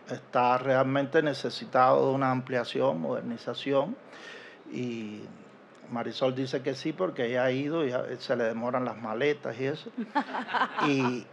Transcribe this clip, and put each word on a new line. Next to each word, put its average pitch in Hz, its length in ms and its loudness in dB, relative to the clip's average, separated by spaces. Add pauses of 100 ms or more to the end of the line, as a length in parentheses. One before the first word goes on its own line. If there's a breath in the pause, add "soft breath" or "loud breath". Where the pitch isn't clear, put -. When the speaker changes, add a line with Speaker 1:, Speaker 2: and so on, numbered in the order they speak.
Speaker 1:
está 123 480 2
realmente 135 680 4
necesitado 131 840 4
de 131 60 2
una 135 160 2
ampliación, 131 680 0
modernización, 131 960 -2 (800 loud breath)
y 113 480 -6 (720)
Marisol 120 440 -2
dice 131 280 -2
que 135 120 -2
sí 156 200 -6
porque 151 320 -2
ella 123 180 2
ha 131 60 4
ido 147 340 0
y 127 80 0
a-, 123 140 -2 (120)
se - 180 -2
le 117 80 2
demoran 120 420 -2
las 113 100 -4
maletas 120 640 -2
y 135 60 0
eso. 156 240 -6 (460)
Speaker 2:
<laughs> 240 520 -2
Speaker 1:
Y 127 440 2